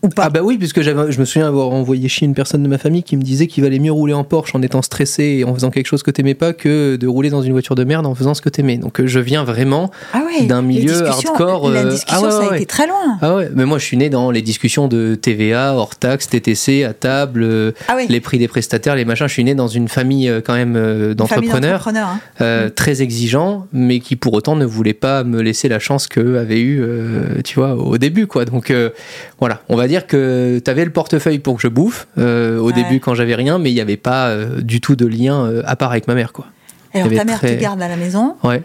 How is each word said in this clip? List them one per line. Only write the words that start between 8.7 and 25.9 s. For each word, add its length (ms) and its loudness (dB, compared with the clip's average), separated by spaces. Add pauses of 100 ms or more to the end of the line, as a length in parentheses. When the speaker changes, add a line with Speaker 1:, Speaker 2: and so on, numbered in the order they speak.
Speaker 2:
Donc, 220 -6
euh, 80 2
je 120 2
viens 240 0
vraiment 460 0 (240)
Speaker 1:
Ah 140 0
ouais, 180 0
Speaker 2:
d'un 160 2
Speaker 1:
les 60 0
Speaker 2:
milieu 240 2
Speaker 1:
discussions, 400 0
Speaker 2:
hardcore, 400 0
Speaker 1:
la 140 2
Speaker 2:
euh, 40 2
Speaker 1:
discussion, 320 -2
Speaker 2:
ah 40 2
ouais, 60 2
Speaker 1:
ça 140 2
a 60 0
Speaker 2:
ouais. 60 -2
Speaker 1:
été 100 -2
très 180 0
loin. 360 0
Speaker 2:
Ah 140 2
ouais, 200 -2
mais 100 2
moi 140 0
je 60 -6
suis 120 -2
né 140 4
dans 180 0
les 140 0
discussions 440 0
de 280 0
T 180 0
V 220 0
A, 180 0
hors 220 -2
taxe, 340 -2
T 100 2
T 140 0
C 300 2
à 100 -4
table, 500 -2
euh, 280 2 (160)
Speaker 1:
Ah 80 0
ouais. 120 -2
Speaker 2:
les 120 2
prix 180 -2
des 120 2
prestataires, 460 -2
les 100 0
machins. 220 -2
Je 60 -4
suis 120 0
né 100 2
dans 140 0
une 180 -2
famille, 420 0
euh, 120 0
quand 120 -2
même, 220 0
euh, 420 0
Speaker 1:
Une 100 2
famille 220 0
Speaker 2:
d'entrepreneurs, 300 2
Speaker 1:
d'entrepreneurs, 300 -2
hein. 100 -4 (220)
Speaker 2:
euh, 260 0
Speaker 1:
Mm. 40 -4
Speaker 2:
très 300 0
exigeants, 720 -2
mais 280 2
qui 160 -4
pour 160 0
autant 220 2
ne 100 2
voulaient 280 0
pas 300 0
me 180 0
laisser 260 0
la 120 0
chance 280 -2